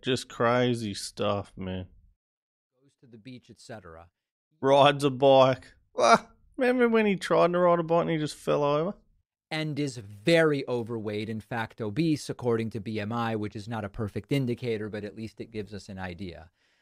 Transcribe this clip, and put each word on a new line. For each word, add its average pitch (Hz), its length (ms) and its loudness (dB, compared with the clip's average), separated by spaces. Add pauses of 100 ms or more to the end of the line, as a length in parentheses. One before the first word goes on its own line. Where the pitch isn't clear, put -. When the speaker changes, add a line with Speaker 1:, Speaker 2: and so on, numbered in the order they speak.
Speaker 1:
Just 123 260 -4
crazy 120 640 -2
stuff, 101 640 -6
man. 92 300 -10 (960)
Speaker 2:
Goes 139 180 -20
to 139 100 -20
the 117 80 -20
beach, 123 320 -20
et 110 120 -20
cetera. 87 460 -16 (520)
Speaker 1:
Rides 139 460 6
a 143 40 4
bike. 131 680 4 (220)
Ah, 233 300 6 (300)
remember 254 320 2
when 226 160 2
he 196 100 2
tried 170 380 2
to 175 60 0
ride 175 200 4
a 170 40 -2
bike 165 180 2
and 160 80 -2
he 165 80 0
just 151 180 -4
fell 147 300 -2
over? 151 280 0 (560)
Speaker 2:
And 156 300 -6
is 139 160 -4
very 156 720 2
overweight, 110 640 -4
in 110 100 -6
fact, 113 400 -8
obese, 135 500 -2
according 113 420 -2
to 110 100 -8
B 107 180 -8
M 104 140 -6
I, 117 240 -2
which 104 180 -6
is 107 140 -12
not 110 160 -8
a 98 40 -10
perfect 104 440 -6
indicator, 120 560 -4
but 104 160 -10
at 98 100 -14
least 110 240 -14
it 107 120 -14
gives 104 220 -12
us 95 140 -14
an 98 100 -14
idea. 87 520 -12 (320)